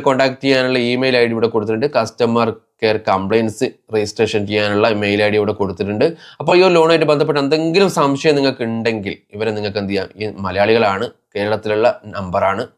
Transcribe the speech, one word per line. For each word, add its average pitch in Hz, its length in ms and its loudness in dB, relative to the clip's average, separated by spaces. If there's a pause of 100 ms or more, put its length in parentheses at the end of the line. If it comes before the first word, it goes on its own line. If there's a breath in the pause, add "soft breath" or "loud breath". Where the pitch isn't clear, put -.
കോൺടാക്ട് 131 360 0
ചെയ്യാനുള്ള 127 360 2 (120)
ഇമെയിൽ 127 300 0
ഐ - 80 4
ഡി 117 80 -2
ഇവിടെ 113 180 0
കൊടുത്തിട്ടുണ്ട്. 110 320 -2 (100)
കസ്റ്റമർ 117 520 0 (340)
കെയർ 107 160 2 (100)
കംപ്ലയിന്റ്സ് 107 580 0 (280)
രജിസ്ട്രേഷൻ 107 460 -2 (100)
ചെയ്യാനുള്ള 104 420 2 (100)
മെയിൽ 104 240 0
ഐ - 60 0
ഡി 107 80 2
ഇവിടെ 101 200 -2
കൊടുത്തിട്ടുണ്ട്. 101 460 0 (320 loud breath)
അപ്പോൾ 147 200 0
ഈ 185 80 6
ഒരു 180 100 4
ലോണുമായിട്ട് 160 360 4
ബന്ധപ്പെട്ട് 147 320 0
എന്തെങ്കിലും 165 540 2
സംശയം 143 400 2
നിങ്ങൾക്ക് 131 300 -2
ഉണ്ടെങ്കിൽ 113 460 -4 (200)
ഇവരെ 110 220 -2
നിങ്ങൾക്ക് 104 260 -4
എന്ത് 98 100 -4
ചെയ്യാം? 95 160 -4 (120)
ഈ 107 100 -6 (160)
മലയാളികളാണ്, 104 600 2 (280)
കേരളത്തിലുള്ള 107 520 0 (280)
നമ്പറാണ്. 98 500 -2 (120)